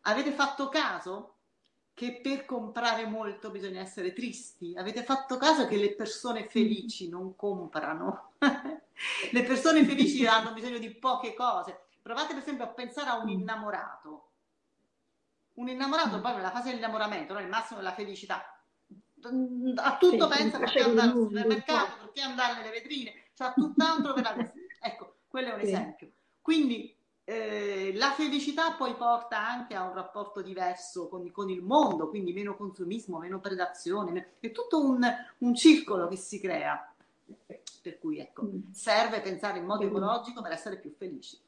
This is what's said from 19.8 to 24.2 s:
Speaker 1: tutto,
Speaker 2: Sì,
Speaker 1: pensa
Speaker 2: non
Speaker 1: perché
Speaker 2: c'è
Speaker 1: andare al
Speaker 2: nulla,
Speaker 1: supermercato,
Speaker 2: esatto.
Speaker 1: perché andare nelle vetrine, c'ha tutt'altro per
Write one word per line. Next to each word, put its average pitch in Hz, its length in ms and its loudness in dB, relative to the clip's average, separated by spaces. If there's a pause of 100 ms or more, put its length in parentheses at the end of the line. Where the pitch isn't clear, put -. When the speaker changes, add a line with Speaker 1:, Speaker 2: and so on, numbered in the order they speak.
Speaker 1:
tutto, 320 320 8
Speaker 2:
Sì, 285 80 4
Speaker 1:
pensa 220 200 2
Speaker 2:
non 247 80 0
Speaker 1:
perché 254 140 4
Speaker 2:
c'è 233 100 6
Speaker 1:
andare 226 200 8
al 247 60 4
Speaker 2:
nulla, 208 260 4
Speaker 1:
supermercato, 220 440 4
Speaker 2:
esatto. - 200 -10
Speaker 1:
perché 277 160 -10
andare 247 340 0
nelle 220 140 -10
vetrine, 247 420 -8 (240)
c'ha 262 180 -4
tutt'altro 302 600 4
per 262 100 0